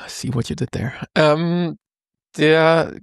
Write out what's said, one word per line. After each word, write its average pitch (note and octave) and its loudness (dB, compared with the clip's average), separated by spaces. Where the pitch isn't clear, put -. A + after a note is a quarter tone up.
see - -8
what A#2+ -4
you C#3+ -6
did C3 -6
there. - -6
Ähm, E3 0
der D#3+ 4